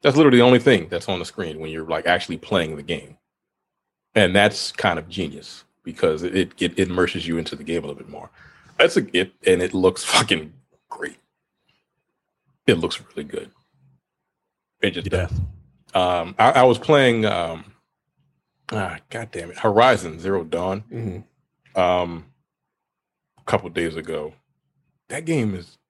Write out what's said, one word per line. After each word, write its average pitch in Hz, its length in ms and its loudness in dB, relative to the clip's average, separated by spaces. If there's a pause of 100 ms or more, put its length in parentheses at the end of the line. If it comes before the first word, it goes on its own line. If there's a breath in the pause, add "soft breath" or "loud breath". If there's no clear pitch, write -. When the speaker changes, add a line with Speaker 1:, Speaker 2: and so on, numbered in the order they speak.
Speaker 1:
That's 139 140 4
literally 143 220 8
the 120 60 8
only 127 140 8
thing 101 320 4
that's 87 180 -6
on 92 120 -2
the 82 40 -8
screen 80 340 -8
when 80 120 -10
you're, 80 180 -10
like, 80 180 -4
actually 87 300 0
playing 80 400 -4
the 73 60 -12
game. - 340 -10 (960)
And 95 220 4
that's 104 360 2
kind 87 260 -2
of 82 100 -12
genius - 560 -10 (200)
because 80 380 -2
it, 87 120 -6
it, 95 260 0
it 87 180 -4
immerses 87 480 -2
you 82 120 -4
into 80 180 -8
the - 80 -16
game 82 180 -6
a 73 40 -14
little 73 100 -12
bit - 140 -20
more. - 200 -18 (480 soft breath)
That's - 200 2
a, 101 80 -2 (100)
it, 92 160 -2 (140)
and 90 160 4
it 90 120 -4
looks 92 300 0
fucking 80 480 0 (380)
great. - 260 -14 (1500)
It 110 80 4
looks 85 340 -4
really - 160 -12
good. - 260 -14 (1300)
It 101 120 0
just 90 180 -6
Speaker 2:
Yeah. 90 160 -2
Speaker 1:
does. - 140 -4 (540)
Um, 90 440 0
I, 117 140 6
I 127 120 4
was 120 140 4
playing, 123 460 4
um, 87 400 -4 (1080)
ah, 92 260 -6 (120)
God 113 220 -10
damn 85 180 -12
it, - 80 -18
Horizon 101 600 4
Zero 95 240 -2
Dawn, 90 480 -4
Speaker 3:
Mm-hmm. - 880 -10
Speaker 1:
um, 87 460 0 (1120)
a - 60 -20
couple 95 260 -2
days 82 260 -4
ago. 78 380 -10 (760)
That 151 160 -10
game 127 300 -2
is 87 240 -14 (120)